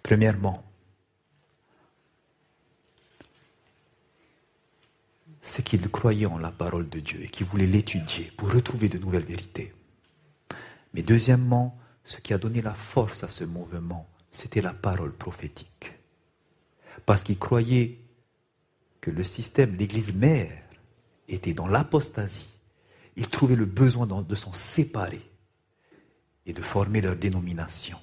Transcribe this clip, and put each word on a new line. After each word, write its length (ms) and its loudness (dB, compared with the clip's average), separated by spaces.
Premièrement, 600 4
c'est 220 -6
qu'ils 260 0
croyaient 360 0
en 120 -2
la 140 -6
parole 360 -6
de 140 -10
Dieu 200 -10
et 60 -12
qu'ils 200 -6
voulaient 200 2
l'étudier 720 0
pour 160 -2
retrouver 340 2
de 100 -2
nouvelles 280 -2
vérités. 480 -10
Mais 80 -4
deuxièmement, 760 4
ce 160 -6
qui 120 -2
a 40 2
donné 240 -2
la 120 -4
force 500 -2
à 40 -10
ce 160 -8
mouvement, 640 -8
c'était 300 -2
la 120 -4
parole 380 -2
prophétique. 840 -14
Parce 180 6
qu'ils 160 -2
croyaient 600 2
que 120 -6
le 120 -4
système, 520 0
l'église 380 -2
mère, 500 2
était 240 -4
dans 140 -4
l'apostasie. 840 0
Ils 120 -4
trouvaient 280 4
le 100 2
besoin 420 4
d'en, 140 -4
de 140 -4
s'en 180 -8
séparer 680 -2
et 80 -10
de 80 -10
former 380 0
leur 160 0
dénomination. 880 -4